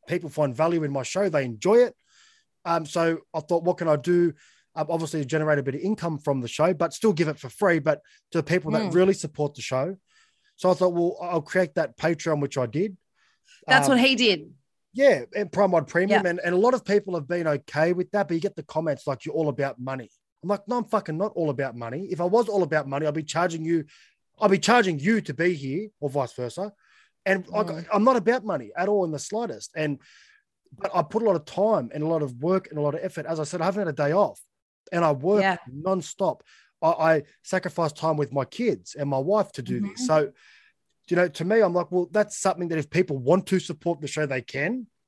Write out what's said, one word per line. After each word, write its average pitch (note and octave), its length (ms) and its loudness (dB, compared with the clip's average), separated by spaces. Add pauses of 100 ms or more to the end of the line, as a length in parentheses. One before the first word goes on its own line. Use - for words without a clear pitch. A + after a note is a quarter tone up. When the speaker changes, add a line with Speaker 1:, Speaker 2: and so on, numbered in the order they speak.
Speaker 1:
People E3 240 -4
find C#3 240 0
value D#3+ 300 0
in C#3 80 -4
my C3+ 100 -2
show. F#3+ 260 -2
They D3 160 0
enjoy B2 340 2
it." A#3+ 180 4 (680)
Um, E3+ 220 -2
so E3 340 0 (120)
I D#3+ 80 -6
thought, E3+ 240 0
"What F3+ 140 0
can E3 100 -2
I D3+ 80 4
do?" F3 360 2 (420)
Um, D#3 160 -4
obviously D#3+ 340 -2
generate D3+ 340 0
a C3+ 40 0
bit C3 120 -4
of D3+ 60 -8
income F3 380 -2
from C#3 220 -2
the A#2+ 80 -6
show, E3 260 2
but D#3+ 180 -2
still A3 200 2
give D#3 160 0
it D3 100 -6
for C3+ 100 -14
free, E3+ 300 2
but C#3+ 240 0 (300)
to E3 60 0
the D#3 40 2
people E3+ 300 0
that A3 100 2
Speaker 2:
Mm. F3+ 120 -2
Speaker 1:
really F#3+ 200 6
support D3 400 -4
the A#2 80 -14
show. D3+ 340 -2 (600)
So F#3 140 2
I F3+ 40 4
thought, F3+ 200 2
"Well, E3+ 280 0
I'll F3 200 -2
create - 320 0
that D#3+ 220 -2
Patreon," D#3+ 440 0
which C#3 180 -4
I B2+ 80 0
did. F3+ 300 -4 (680)
Speaker 2:
That's C4 220 4
Speaker 1:
Um, C#4 80 6
Speaker 2:
what A#3 100 6
he C4+ 80 4
did. G3+ 380 2 (420)
Speaker 1:
Yeah, G#3+ 300 6 (120)
and G#3 160 -4
Prime F#3+ 180 2
Wide E3 160 2
Premium. F#3+ 380 2
Speaker 2:
Yeah. F3 60 0
Speaker 1:
And, F3 100 -4
and F3 140 0
a F3+ 40 2
lot A#3+ 160 4
of A#3+ 100 -2
people G3 300 0
have C#3+ 140 -6
been F3 180 -2
okay D3+ 460 0
with F3+ 200 -4
that, G3+ 160 0
but E3+ 60 -2
you E3 60 -2
get F#3+ 160 -4
the D3+ 60 -10
comments D#3+ 440 -4
like, C3+ 180 -6
"You're D3+ 100 -6
all D#3 140 0
about C3 300 -4
money." B2+ 320 -10 (320)
I'm F3 60 -6
like, G3+ 180 -4
"No, B3 120 -4
I'm A3+ 60 -4
fucking E3 340 -2
not G3+ 160 -2
all D#3+ 160 -2
about C3 260 -4
money. B2+ 340 -8
If E3 100 -4
I F3 40 0
was A3 240 2
all G3+ 140 2
about D3 260 0
money, D3 180 -2
I'd D3 80 0
be D#3 80 -4
charging E3 420 -2
you, E3 200 0 (560)
I'd G#3 100 4
be G3 80 4
charging G3+ 400 4
you G3+ 220 2
to C#3 140 -6
be F3 200 0
here, D3 340 -6 (120)
or D3 80 -4
vice C3+ 240 -4
versa." E3+ 400 -8 (540)
And F#3+ 280 0
I, G#3+ 100 2
Speaker 2:
Mm. E3 280 -8
Speaker 1:
I'm G#3 120 4
not C4 120 6
about A3 280 0
money C#3 320 -6
at F#3 120 -2
all G3+ 160 2
in E3 60 -2
the D3 80 -6
slightest. G3 580 -8
And, D3+ 220 -2 (800)
but - 180 -4
I F3 80 2
put G#3+ 200 -4
a A3+ 40 0
lot F#3+ 100 4
of D#3 80 -6
time F#3 480 0
and D3 100 -6
a D#3 60 -2
lot E3 140 0
of B2 200 -6
work F#3 280 0
and D3+ 80 -8
a D3 40 -2
lot D3 120 0
of D#3+ 100 -6
effort. E3+ 220 -8
As D#3+ 120 -4
I D#3 60 -2
said, E3 160 -6
I D#3+ 60 0
haven't G3 200 0
had - 20 -2
a D3+ 40 -2
day C#3+ 200 0
off, F#3+ 280 0 (520)
and E3+ 120 2
I D3+ 80 4
work F#3 300 2
Speaker 2:
Yeah. F#3+ 160 0 (120)
Speaker 1:
nonstop. E3+ 720 -4 (400)
I, D#3+ 80 2
I D#3+ 340 2 (200)
sacrifice E3+ 500 -4
time D#3+ 240 -2
with C#3+ 160 -2
my C#3 140 -2
kids G3 480 -4
and C#3+ 160 -4
my C3+ 80 0
wife F#3+ 340 0
to C3+ 100 -10
do F#3 180 -4
this. G3+ 100 -4 (100)
Speaker 2:
Mm-hmm. B3+ 60 -2
Speaker 1:
So, D3+ 260 2 (760)
you F3 80 0
know, F3+ 120 6
to D#3+ 160 -8
me, A3 160 2
I'm F3 140 4
like, F3 160 -2
"Well, F3+ 220 0
that's G#3 260 0
something F3 300 -2
that D#3+ 100 -2
if D3 100 -4
people D#3+ 300 0
want D#3+ 300 2
to F#3+ 100 2
support E3 420 -4
the D3+ 60 -6
show, D3+ 180 -4
they C3 180 -4
can. G3+ 440 -4 (220)